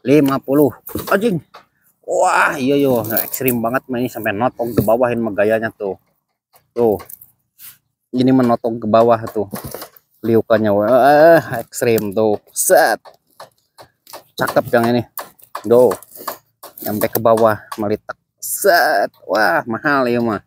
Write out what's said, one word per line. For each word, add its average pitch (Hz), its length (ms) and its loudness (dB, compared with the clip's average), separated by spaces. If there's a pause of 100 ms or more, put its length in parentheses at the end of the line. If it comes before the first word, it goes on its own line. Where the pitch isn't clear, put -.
Lima 135 400 0
puluh. 139 320 0 (320)
Anjing. 196 320 -2 (640)
Wah, 180 560 0
iya 135 240 0
yo, 123 240 0
ekstrim 120 560 -4
banget 120 240 -4
mah 123 160 -6
ini 127 80 -4
sampai 107 240 -6
notong 120 400 -4
ke 104 80 0
bawah 113 320 2
ini 117 80 -4
mah 110 160 -4
gayanya 110 320 0
tuh. 98 320 -10 (720)
Tuh. 113 240 2 (1120)
Ini 127 240 0
menotong 117 480 0
ke 107 80 -6
bawah 113 400 4
tuh. 101 160 -4 (800)
Liukannya 110 480 2
wah, 131 880 4
ekstrim 110 560 -2
tuh. 107 320 0
Set. 147 560 2 (1300)
Cakep 127 400 -2
yang 120 240 2
ini. 113 40 0 (600)
Tuh. 113 320 4 (880)
Sampai 104 240 -4
ke 110 160 -4
bawah 113 400 0 (160)
melitek. 107 400 -6 (240)
Set. 156 720 0 (160)
Wah, 110 400 0
mahal 131 400 0
ya 120 160 0
mah. 107 220 -4